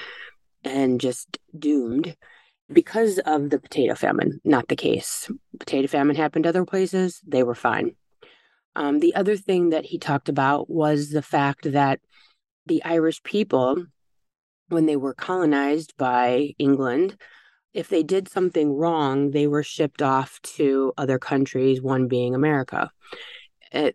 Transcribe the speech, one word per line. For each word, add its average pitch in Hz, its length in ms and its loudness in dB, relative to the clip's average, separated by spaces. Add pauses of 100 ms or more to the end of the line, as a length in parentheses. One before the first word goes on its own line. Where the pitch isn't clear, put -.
(640)
and 131 360 0
just - 380 -6 (180)
doomed 147 600 -2 (560)
because 190 480 2
of 147 300 0
the 143 100 0
potato 127 340 0
famine. - 520 0
Not 131 240 2
the - 80 -2
case. - 520 -4 (300)
Potato 139 280 -2
famine 143 280 2
happened 156 320 0
other 180 180 2
places. 185 640 -2
They 127 160 2
were 120 100 0
fine. - 380 -2 (840)
Um, 147 240 0
the 170 120 4
other 202 220 0
thing 180 360 0
that 156 140 0
he - 140 -8
talked - 300 -2
about 139 400 0
was 151 400 0
the 147 120 -2
fact 143 520 -2
that 139 260 2 (640)
the 156 200 0
Irish 165 380 0
people, 170 640 0 (840)
when 165 160 2
they 151 100 0
were 135 180 -4
colonized 151 840 -2
by 123 600 0
England, 139 600 2 (560)
if 180 140 -6
they 165 160 2
did 190 240 -2
something 170 460 0
wrong, 143 580 0
they 147 160 2
were 147 160 2
shipped - 380 -4
off 135 400 0
to 135 560 0
other 131 200 0
countries, 135 640 0
one 131 280 0
being 123 260 0
America. 139 560 0 (800)
Uh, 147 220 0